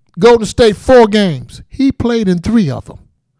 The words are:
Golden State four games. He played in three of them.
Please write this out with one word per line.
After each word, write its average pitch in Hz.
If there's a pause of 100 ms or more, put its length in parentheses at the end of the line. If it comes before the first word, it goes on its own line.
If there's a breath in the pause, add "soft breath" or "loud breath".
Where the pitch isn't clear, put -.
(200)
Golden 226
State 220
four 247
games. 185
He 269
played 233
in 180
three 208
of 117
them. - (400)